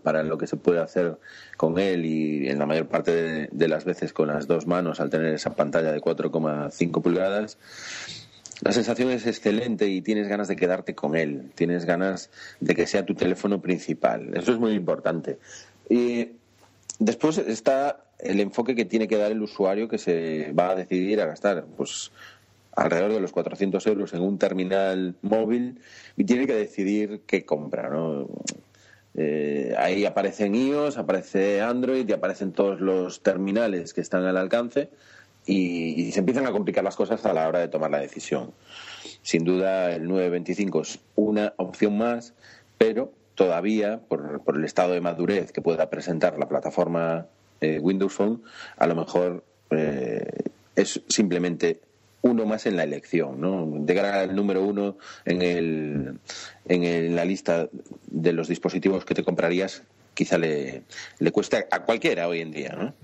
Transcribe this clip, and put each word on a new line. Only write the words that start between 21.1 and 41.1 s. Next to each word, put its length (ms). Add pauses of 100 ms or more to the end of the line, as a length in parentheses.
a 60
gastar, 400 (100)
pues, 360 (640)
alrededor 380
de 80
los 100
cuatrocientos 560
euros 280
en 80
un 160
terminal 840
móvil 600 (360)
y 80
tiene 220
que 80
decidir 720
qué 180
compra, 460
¿no? 360 (880)
Eh, 640
ahí 300
aparecen 480
ios, 420
aparece 640
Android 480
y 60
aparecen 380
todos 280
los 420
terminales 720
que 80
están 240
al 140
alcance 500 (560)
y, 580
y 100
se 80
empiezan 260
a 60
complicar 320
las 120
cosas 300
a 80
la 120
hora 140
de 80
tomar 220
la 100
decisión. 520 (680)
Sin 240
duda, 500
el 140
nueve 220
veinticinco 500
es 200 (160)